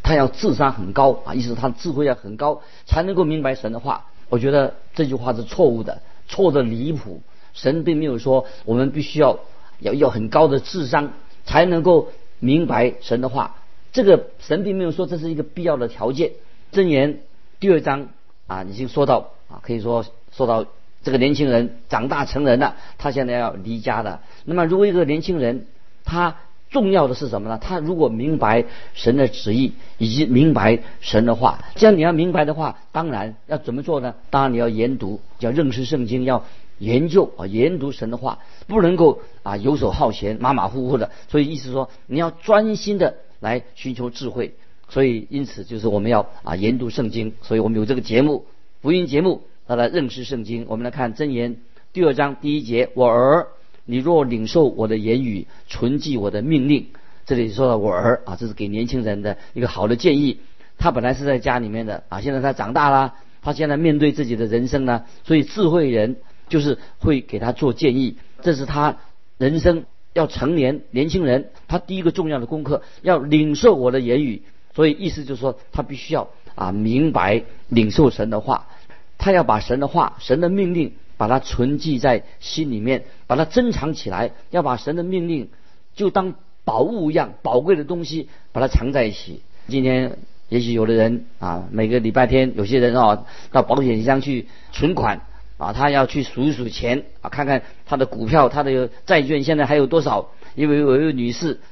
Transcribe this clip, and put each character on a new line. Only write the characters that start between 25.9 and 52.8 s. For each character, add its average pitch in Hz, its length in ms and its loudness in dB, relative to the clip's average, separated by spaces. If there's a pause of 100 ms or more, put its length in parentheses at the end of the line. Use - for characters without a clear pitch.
他 170 320 0 (340)
重 208 220 2
要 165 160 6
的 123 80 0
是 139 140 -6
什 104 120 -4
么 104 60 -8
呢？ 113 120 -4
他 185 200 -4
如 160 160 -2
果 151 140 4
明 131 280 -2
白 117 280 4 (280)
神 120 220 2
的 135 140 4
旨 110 240 -2
意， 127 180 2 (260)
以 110 160 0
及 147 120 2
明 135 280 6
白 110 260 4 (200)
神 110 260 2
的 117 80 4
话， 113 300 2 (120)
既 220 100 6
然 208 120 10
你 151 40 2
要 170 100 4
明 170 220 2
白 160 100 2
的 151 100 0
话， 151 260 -4 (120)
当 160 180 -2
然 110 260 -4 (120)
要 151 100 -2
怎 123 160 -6
么 139 80 -4
做 139 200 -2
呢？ 120 140 -6 (140)
当 139 120 4
然 131 120 2
你 117 40 2
要 117 100 2
研 117 300 0
读， 101 240 -6 (180)
要 117 120 0
认 143 200 2
识 127 140 -4
圣 127 200 -2
经， 127 200 -2
要 127 180 0 (340)
研 123 300 2
究 160 300 4
啊， 92 100 -8
研 131 320 2
读 139 140 -6
神 113 180 -6
的 120 60 -6
话， 120 220 -6 (280)
不 208 140 2
能 175 160 4
够 160 240 6 (220)
啊 101 120 -4
游 135 220 0
手 101 140 0
好 131 200 2
闲、 104 300 -4
马 127 120 2
马 95 140 0
虎 127 220 -4
虎 135 80 2
的。 107 120 -2 (200)
所 151 100 2
以 143 80 2
意 160 80 -6
思 127 160 -8
说， 131 180 -4 (160)
你 139 140 -2
要 165 100 0
专 214 460 2
心 202 220 -4
的 170 180 2 (240)
来 117 240 -2 (120)
寻 127 200 -8
求 123 140 -6
智 120 200 -8
慧。 104 240 -6 (340)
所 135 160 2
以 117 280 2
因 139 140 -4
此 107 180 -12
就 113 160 -8
是 110 80 0
我 101 120 2
们 110 120 2
要 104 180 4 (140)
啊 80 120 -4
研 110 220 2
读 120 140 -4
圣 113 180 -2
经， 110 320 -4
所 113 160 0
以 - 20 4
我 107 100 2
们 110 100 0
有 107 60 0
这 127 100 2
个 123 60 -2
节 110 200 2
目， 147 240 2 (380)
福 147 80 2
音 180 160 2
节 143 140 2
目， 180 200 0 (240)
来 120 220 2
认 143 240 0
识 127 120 -10
圣 117 200 -6
经。 117 260 -6
我 113 60 -4
们 117 100 -6
来 123 60 -4
看 123 240 -4
《箴 151 160 -2
言》 120 260 -2 (340)
第 185 120 0
二 143 100 6
章 139 220 0
第 147 200 -2
一 147 60 -2
节 117 320 0